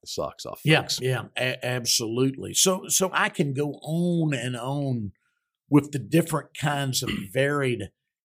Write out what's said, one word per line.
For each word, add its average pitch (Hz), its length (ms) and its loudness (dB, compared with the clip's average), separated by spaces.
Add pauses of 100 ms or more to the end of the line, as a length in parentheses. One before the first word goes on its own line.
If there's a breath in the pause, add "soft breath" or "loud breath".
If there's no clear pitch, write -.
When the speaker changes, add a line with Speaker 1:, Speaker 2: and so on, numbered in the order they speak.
Speaker 1:
the - 60 -20
socks - 400 -6
off - 180 -12
Speaker 2:
Yeah, 151 180 6
Speaker 1:
folks. - 200 -4
Speaker 2:
yeah, 123 220 -2 (120)
a-, 127 280 -2
absolutely. 123 920 0
So, 190 340 2
so 185 240 2
I 190 160 0
can 147 240 0
go 147 200 -2 (100)
on 165 500 2
and 123 240 -2
on 123 560 -2 (560)
with 139 240 6
the 143 60 -4
different 156 600 0
kinds 139 440 0
of 120 80 -2 (100)
<clears throat> 92 140 -10
varied 131 560 0 (340)